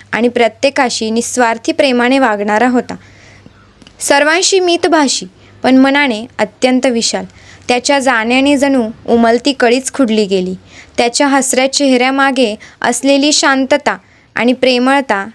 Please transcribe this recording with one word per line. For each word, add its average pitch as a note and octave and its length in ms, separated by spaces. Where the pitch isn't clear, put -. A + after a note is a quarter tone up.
आणि A3 160
प्रत्येकाशी A#3+ 840
निस्वार्थी A3+ 600
प्रेमाने C4 480
वागणारा G#3+ 480
होता. B3 280
सर्वांशी D#4+ 600
मितभाषी, E4+ 680
पण B3+ 140
मनाने C4+ 480
अत्यंत B3+ 460
विशाल. A3+ 400
त्याच्या C4 320
जाण्याने B3+ 580
जणू B3+ 320
उमलती A#3 480
कळीच B3+ 400
खुडली G#3+ 320
गेली. F#3 300
त्याच्या B3 300
हसऱ्या C4+ 460
चेहऱ्यामागे C4 840
असलेली C#4 500
शांतता C4+ 680
आणि A#3+ 180
प्रेमळता B3+ 800